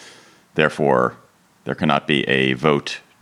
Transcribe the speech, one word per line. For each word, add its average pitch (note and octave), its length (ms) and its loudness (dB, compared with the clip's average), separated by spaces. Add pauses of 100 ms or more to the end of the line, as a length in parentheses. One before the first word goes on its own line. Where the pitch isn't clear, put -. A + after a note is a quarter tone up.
(540)
therefore, C#2+ 600 0 (480)
there C2+ 100 -6
cannot D2 320 0
be C#2+ 220 0
a C2 240 2
vote C#2+ 480 -2 (220)